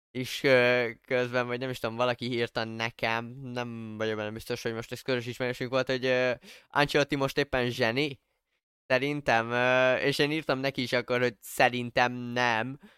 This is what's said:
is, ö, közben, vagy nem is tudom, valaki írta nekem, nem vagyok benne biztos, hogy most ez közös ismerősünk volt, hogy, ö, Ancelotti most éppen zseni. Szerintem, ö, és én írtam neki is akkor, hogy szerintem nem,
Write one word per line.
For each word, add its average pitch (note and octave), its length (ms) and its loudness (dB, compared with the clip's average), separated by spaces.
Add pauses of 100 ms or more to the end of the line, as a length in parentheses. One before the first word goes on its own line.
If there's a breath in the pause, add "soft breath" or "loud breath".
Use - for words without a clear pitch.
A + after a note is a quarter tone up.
(100)
is, - 320 -6
ö, B2 480 6 (160)
közben, B2 400 0
vagy B2 120 -4
nem C3 120 -6
is B2 80 -8
tudom, A2+ 180 -4
valaki B2 360 0
írta A#2 320 -2
nekem, A2+ 640 -4
nem A#2+ 680 -8
vagyok A2 200 -2
benne G#2+ 140 -4
biztos, A2+ 320 -8
hogy A#2 120 -4
most A2+ 180 -10
ez B2 80 -8
közös B2 260 -2
ismerősünk B2 440 -4
volt, B2+ 160 0
hogy, C3 180 -2
ö, B2+ 280 2 (360 loud breath)
Ancelotti C#3+ 480 2
most C3+ 220 -2
éppen B2+ 320 0
zseni. B2 500 -2 (680)
Szerintem, B2+ 640 2
ö, B2+ 460 4
és C#3 220 0
én D3 120 2
írtam D3+ 280 -2
neki C3+ 240 -2
is A#2+ 100 -6
akkor, B2 280 0
hogy B2 200 0
szerintem B2 720 2
nem, B2 680 -2 (200 loud breath)